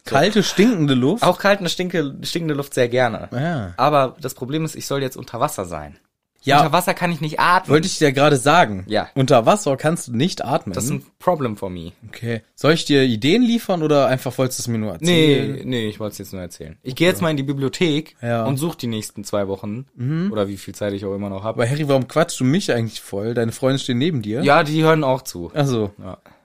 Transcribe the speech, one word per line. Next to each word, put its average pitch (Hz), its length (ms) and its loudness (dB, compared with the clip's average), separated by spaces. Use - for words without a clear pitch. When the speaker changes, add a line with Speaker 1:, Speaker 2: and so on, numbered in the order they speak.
Speaker 1:
So. - 100 -8
Speaker 2:
Kalte, 196 280 4
stinkende 180 500 4
Luft? 135 300 2
Speaker 1:
Auch 175 160 2
kalte, 196 280 2
stinke-, 165 560 -2
stinkende 165 300 -4
Luft 139 220 -6
sehr 127 140 2
gerne. 120 420 0
Speaker 2:
Ja. 127 460 -4
Speaker 1:
Aber 135 440 2
das 131 140 -8
Problem 147 300 -4
ist, 156 100 -8
ich - 100 -12
soll 139 160 -4
jetzt 131 160 -6
unter - 220 -12
Wasser 127 260 -2
sein. 76 320 -12
Speaker 2:
Ja. 139 160 4
Speaker 1:
Unter 147 140 4
Wasser 180 200 2
kann 175 180 -2
ich 160 100 -6
nicht 151 180 -6
atmen. 180 340 2
Speaker 2:
Wollte 160 140 4
ich - 100 -6
dir 147 140 4
gerade 143 240 4
sagen. 131 520 2
Speaker 1:
Ja. 107 280 -2
Speaker 2:
Unter 120 320 4
Wasser 147 300 2
kannst 160 320 -2
du - 60 -8
nicht 165 300 0
atmen. 127 300 -4
Speaker 1:
Das 113 80 -4
ist 120 80 -2
ein 139 140 -6
Problem 143 400 -2
for 98 140 -8
me. 85 220 -12
Speaker 2:
Okay. 117 320 -8
Soll 143 200 2
ich 160 120 0
dir 143 180 4
Ideen 131 380 2
liefern 226 400 0
oder 147 260 2
einfach 127 300 -2
wolltest 127 220 -2
du - 40 -8
es - 40 -8
mir 117 100 -2
nur 107 140 -4
erzählen? 143 640 2
Speaker 1:
Nee, - 100 -12
nee, 120 220 -4
ich 104 140 -8
wollt's 104 180 -8
jetzt 95 140 -14
nur 92 80 -10
erzählen. 80 420 -14
Ich 131 80 -10
Speaker 2:
Okay. 151 140 2
Speaker 1:
geh - 0 -
jetzt 180 160 2
mal 165 100 2
in 151 60 -2
die 135 60 -2
Bibliothek 143 760 -2
Speaker 2:
Ja. 117 220 -2
Speaker 1:
und 131 140 -2
such 160 180 -4
die - 120 -6
nächsten 110 360 -8
zwei 101 240 -2
Wochen. 104 480 -8
Speaker 2:
Mhm. 156 380 -4
Speaker 1:
Oder 101 160 -2
wie 101 80 -8
viel - 180 -14
Zeit 104 180 -4
ich 101 120 -6
auch 98 100 -4
immer 101 140 -6
noch 98 160 -8
hab. 110 100 -4
Speaker 2:
Aber 117 120 0
Harry, 147 200 -2
warum 135 220 2
quatschst - 320 0
du - 20 0
mich 151 300 2
eigentlich 113 280 -2
voll? 104 320 -6
Deine 113 200 0
Freunde 135 260 0
stehen 123 180 -2
neben 143 240 0
dir. 104 220 -4
Speaker 1:
Ja, 143 200 6
die 156 200 0
hören 160 220 4
auch 131 180 0
zu. 85 320 -10
Speaker 2:
Ach 147 100 2
so. 113 320 0
Speaker 1:
Ja. 95 200 -14